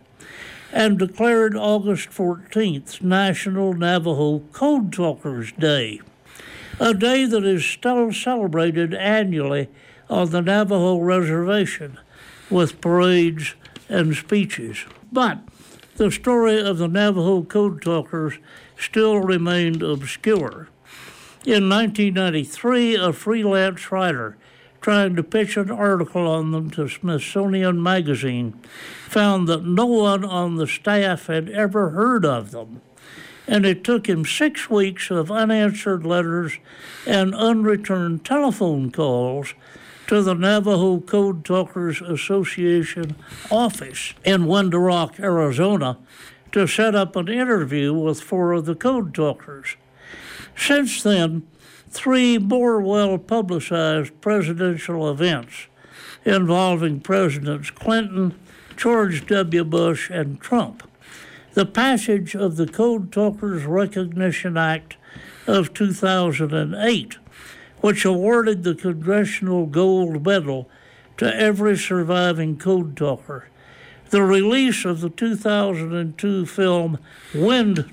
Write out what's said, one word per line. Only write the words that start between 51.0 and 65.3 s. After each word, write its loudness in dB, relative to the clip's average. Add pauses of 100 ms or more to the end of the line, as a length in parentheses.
then, 2 (420)
three 2
more 2
well-publicized 0
presidential -2
events -2 (580)
involving 2
Presidents -2
Clinton, -2 (380)
George 0
W. 2
Bush, 0
and -6
Trump. -2 (680)
The 2
passage 0
of -2
the 2
Code 0
Talkers -2
Recognition -2
Act -2 (500)